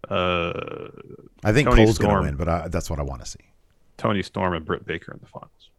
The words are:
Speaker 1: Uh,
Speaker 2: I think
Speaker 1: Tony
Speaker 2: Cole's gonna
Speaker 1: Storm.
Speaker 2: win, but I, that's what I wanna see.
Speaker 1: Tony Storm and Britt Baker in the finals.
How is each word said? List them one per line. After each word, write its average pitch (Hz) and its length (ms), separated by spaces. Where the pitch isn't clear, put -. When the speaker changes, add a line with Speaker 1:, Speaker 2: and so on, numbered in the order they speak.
Speaker 1:
Uh, 90 800
Speaker 2:
I 107 80
think 131 160
Speaker 1:
Tony 117 160
Speaker 2:
Cole's 107 140
gonna 104 140
Speaker 1:
Storm. 95 140
Speaker 2:
win, 71 100
but 82 120
I, 85 200
that's 82 220
what 71 80
I 73 40
wanna 67 240
see. - 140
Speaker 1:
Tony 104 240
Storm 92 320
and 80 100
Britt 82 220
Baker - 260
in - 80
the - 60
finals. - 520